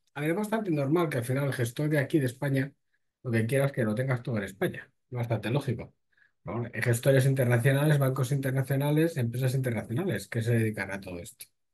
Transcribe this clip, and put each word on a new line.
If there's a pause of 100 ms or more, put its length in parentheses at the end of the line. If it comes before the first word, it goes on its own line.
(140)
A
ver,
es
bastante
normal
que
al
final
el
gestor
de
aquí
de
España, (520)
lo
que
quieras
que
lo
tengas
todo
en
España. (200)
Es
bastante
lógico. (500)
Pero
bueno,
hay
gestores
internacionales,
bancos
internacionales,
empresas
internacionales
que
se
dedican
a
todo
esto. (260)